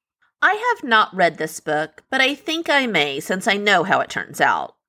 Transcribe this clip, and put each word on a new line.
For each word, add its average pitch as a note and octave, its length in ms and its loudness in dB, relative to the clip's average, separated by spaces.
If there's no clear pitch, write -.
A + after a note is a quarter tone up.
I E4+ 120 2
have A4+ 280 -2
not A3+ 320 2
read E3+ 240 2
this - 220 -6
book, D#3 500 -4
but C4+ 100 0
I C4+ 140 2
think D#4+ 340 -6
I C#4 200 2
may D3 320 0
since F#3 260 -4
I G3+ 100 2
know G3+ 280 2
how C#3 160 2
it - 100 -4
turns - 300 -8
out. F#2 320 0